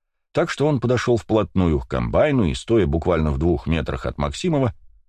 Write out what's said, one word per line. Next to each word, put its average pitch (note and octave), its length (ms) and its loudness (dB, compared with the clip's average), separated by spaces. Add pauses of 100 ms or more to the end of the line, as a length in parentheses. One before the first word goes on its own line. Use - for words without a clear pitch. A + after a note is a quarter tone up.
(320)
Так E3 180 0
что C#3+ 160 -2
он D3 140 0
подошел A#2+ 360 2
вплотную F#2 640 0
к - 80 -10
комбайну F#2+ 560 2
и, C#2+ 100 0
стоя G#2 320 0
буквально D#2 460 0
в C2+ 60 -4
двух E2 280 0
метрах D#2 400 -4
от - 120 -8
Максимова, C3 560 -2 (340)